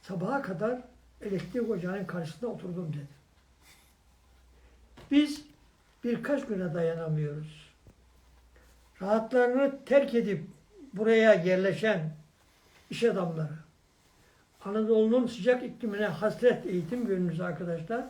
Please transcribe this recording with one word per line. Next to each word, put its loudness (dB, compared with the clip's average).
"Sabaha -4
kadar -4
elektrik -4
ocağının -4
karşısında -8
oturdum." -8
dedi. -12
Biz 2
birkaç -2
güne -2
dayanamıyoruz. -4
Rahatlarını 2
terk 4
edip 0
buraya 6
yerleşen 2
iş -4
adamları, 0
Anadolu'nun 4
sıcak 0
iklimine -4
hasret 2
eğitim -2
gönüllüsü -2
arkadaşlar -6